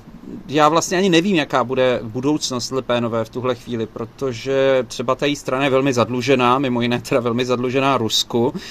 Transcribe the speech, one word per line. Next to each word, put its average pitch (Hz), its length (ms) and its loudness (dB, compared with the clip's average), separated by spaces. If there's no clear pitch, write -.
já 151 200 4
vlastně 165 300 0
ani 196 100 2
nevím, 175 280 4
jaká 135 280 0
bude 127 380 2
budoucnost 127 680 -4
Le 131 120 -2
Penové 120 420 -2
v 110 40 -18
tuhle 127 260 -4
chvíli, 117 320 -6
protože 131 1000 -2
třeba 127 260 -2
ta 147 120 -4
její 147 100 0
strana 131 280 -4
je 143 60 2
velmi 135 220 2
zadlužená, 123 680 2
mimo 123 220 0
jiné 120 200 0
teda 127 200 0
velmi 120 240 0
zadlužená 127 540 0
Rusku, 117 560 0